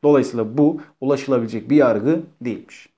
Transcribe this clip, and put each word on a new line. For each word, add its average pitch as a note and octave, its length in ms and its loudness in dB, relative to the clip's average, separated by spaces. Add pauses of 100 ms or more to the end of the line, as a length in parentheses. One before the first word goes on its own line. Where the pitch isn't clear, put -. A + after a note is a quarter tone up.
Dolayısıyla B2 560 0
bu D3+ 220 2 (200)
ulaşılabilecek B2+ 720 -4
bir C#3+ 60 4
yargı C3 440 2 (200)
değilmiş. - 580 -12